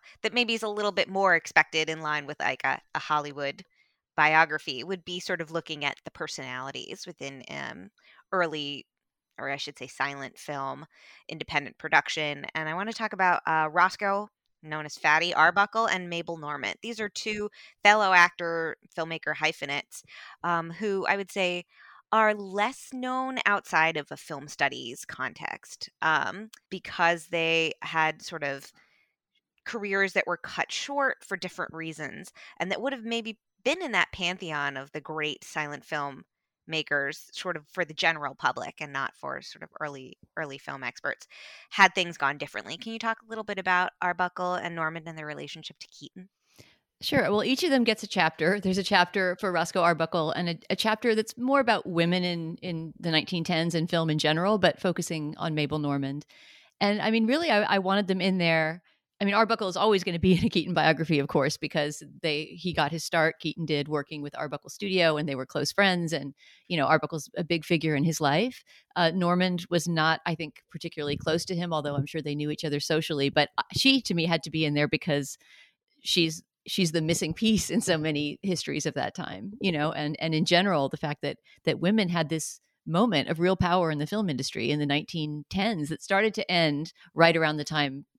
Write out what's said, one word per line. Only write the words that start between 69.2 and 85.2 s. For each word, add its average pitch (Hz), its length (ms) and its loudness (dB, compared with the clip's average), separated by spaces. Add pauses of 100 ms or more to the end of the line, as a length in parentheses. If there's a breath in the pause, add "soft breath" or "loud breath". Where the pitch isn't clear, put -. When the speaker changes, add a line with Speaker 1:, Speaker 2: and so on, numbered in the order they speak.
Speaker 2:
was 175 160 2
not, 160 400 2
I 170 80 -2
think, 151 340 -10
particularly 147 480 -6
close 165 280 0
to 190 100 -4
him, 170 180 -2
although 147 220 -2
I'm 143 100 0
sure 160 160 -6
they 147 140 -4
knew 147 160 -2
each - 120 -8
other 143 160 0
socially, 151 500 0
but, 147 280 2
uh, 123 60 2 (100)
she, 269 300 6
to - 100 -2
me, 170 120 2
had 165 180 0
to 160 80 -10
be 160 140 0
in 147 100 2
there 147 120 4
because 147 520 -2 (640 soft breath)
she's, 165 400 2 (240)
she's 175 240 2
the 165 100 2
missing 160 320 0
piece 220 380 2
in 170 100 2
so 165 160 2
many 147 460 -2
histories 151 420 -2
of 156 80 -4
that - 220 -4
time, - 440 -10
you 190 120 0
know, 151 200 0
and, 151 280 -4
and 160 160 0
in 160 100 2
general, 175 440 4
the - 80 -8
fact 143 260 -6
that, 143 140 -4 (260 soft breath)
that - 160 0
women 196 280 4
had 170 220 0
this - 320 -6 (280)
moment 175 380 4
of 160 140 0
real 180 160 4
power 175 340 4
in 151 60 -2
the 147 100 -2
film 208 220 0
industry 127 420 -2
in 147 80 2
the 147 60 2
nineteen 151 640 -2